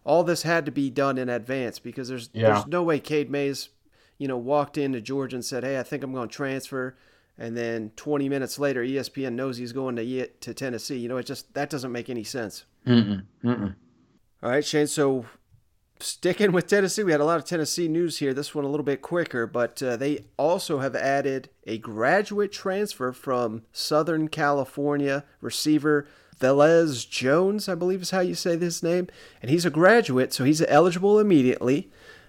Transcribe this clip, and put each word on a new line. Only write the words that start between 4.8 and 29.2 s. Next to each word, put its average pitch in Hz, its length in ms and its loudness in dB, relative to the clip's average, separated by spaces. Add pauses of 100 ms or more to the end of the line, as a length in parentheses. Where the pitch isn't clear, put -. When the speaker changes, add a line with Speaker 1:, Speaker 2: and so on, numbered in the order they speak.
Speaker 1:
Georgia 131 340 -4
and 120 80 -6
said, 123 200 -6
"Hey, 135 140 -2
I 127 40 -2
think 131 200 -8
I'm 131 120 -8
gonna 127 140 -6
transfer." 135 680 -6 (420)
And 117 180 -8
then 117 400 -4
twenty 143 320 -2
minutes 135 300 -4
later, 135 240 -2
E 131 160 -2
S 127 100 -6
P 135 160 -8
N 120 120 -4
knows 127 200 -4
he's 120 160 -10
going 131 240 -4
to, 123 300 -4
to - 280 -14
Tennessee. 127 440 -6
You 120 100 -6
know, 127 80 -4
it 123 80 -6
just, - 300 -12
that - 160 -4
doesn't 127 220 -6
make 120 180 -8
any 117 140 -6
sense. 113 400 -8 (220)
Speaker 2:
Mm-mm. 104 360 4 (200)
Mm-mm. 107 320 -2 (680)
Speaker 1:
All 117 80 -4
right, 143 140 0
Shane, 151 220 0
so 135 380 0 (720)
sticking 185 540 0
with 175 140 2
Tennessee, 202 380 2
we 180 80 2
had 147 80 4
a 147 40 2
lot 165 140 2
of 139 60 -6
Tennessee 170 440 -2
news 165 300 -2
here. 139 140 0
This 139 220 -6
one 147 100 -2
a 139 40 -2
little 147 160 -2
bit 135 180 -2
quicker, 156 440 -2
but, 117 360 -2
uh, 127 140 -2
they 139 280 -4 (140)
also 160 400 0
have 131 180 -2
added 135 540 -2 (160)
a 110 120 -6
graduate 190 720 0
transfer 190 600 -4
from 120 500 -4 (100)
Southern 156 560 0
California 143 960 0 (180)
receiver 147 640 0 (340)
Velez 147 680 4
Jones, 190 600 0
I 190 60 -2
believe 180 260 -2
is 175 120 -8
how 190 80 0
you 180 140 0
say 170 220 0
this 170 260 -2
name. 175 260 0 (340)